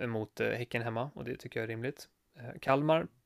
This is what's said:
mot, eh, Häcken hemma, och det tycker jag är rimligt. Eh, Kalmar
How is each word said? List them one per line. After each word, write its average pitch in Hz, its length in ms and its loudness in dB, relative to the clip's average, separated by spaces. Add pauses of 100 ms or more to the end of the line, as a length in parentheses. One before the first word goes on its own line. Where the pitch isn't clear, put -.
mot, 110 340 -2
eh, 113 100 4
Häcken 117 320 -2
hemma, 117 320 -2
och - 100 -10
det 123 120 -6
tycker - 240 -6
jag 113 40 -2
är 113 40 -6
rimligt. 117 400 -6 (260)
Eh, 117 260 -14
Kalmar 156 460 4 (200)